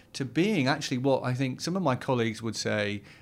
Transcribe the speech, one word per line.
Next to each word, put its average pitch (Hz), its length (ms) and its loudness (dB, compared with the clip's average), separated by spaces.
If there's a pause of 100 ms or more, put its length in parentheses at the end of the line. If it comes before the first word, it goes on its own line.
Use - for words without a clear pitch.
(140)
to 135 120 -4
being 156 420 2
actually 147 300 0
what 131 260 2
I 127 120 0
think 131 260 -2
some 170 140 -2
of 190 80 0
my 131 120 4
colleagues 113 460 0
would 110 140 -4
say, 104 480 -2 (180)